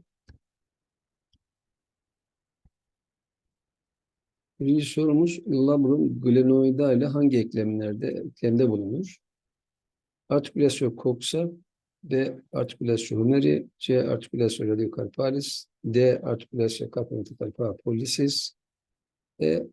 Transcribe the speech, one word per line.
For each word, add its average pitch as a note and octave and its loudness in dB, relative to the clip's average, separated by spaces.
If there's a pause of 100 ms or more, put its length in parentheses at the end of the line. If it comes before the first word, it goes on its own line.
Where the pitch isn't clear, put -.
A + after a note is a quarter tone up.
(4000)
Birinci C#3+ 2
sorumuz, D#3 0
labrum C#3 2
glenoidale C3 4
hangi C#3 2
eklemlerde, G#2+ -4
eklemde - 0
bulunur? A2 -4 (1120)
Artikülasyon C#3 0
coxa, D#3+ -2 (520)
B C3+ -2 (120)
artikülasyon A#2+ -2
humeri, C#3 2 (100)
C B2+ 0
artikülasyon A2+ -2
radiocarpalis, A#2+ -4 (180)
D B2 2
artikülasyon A#2 -4
carpometacarpa A2+ -8
pollicis, C3 -4 (840)
E D#2+ 0